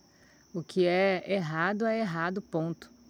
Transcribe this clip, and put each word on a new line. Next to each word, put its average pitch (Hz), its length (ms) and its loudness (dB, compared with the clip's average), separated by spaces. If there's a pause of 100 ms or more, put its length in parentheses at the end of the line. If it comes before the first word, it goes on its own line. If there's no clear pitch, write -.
(540)
O 170 100 -6
que 180 220 2
é 185 420 2
errado 185 580 0
é 226 140 0
errado, 180 420 -2
ponto. 165 480 -4 (200)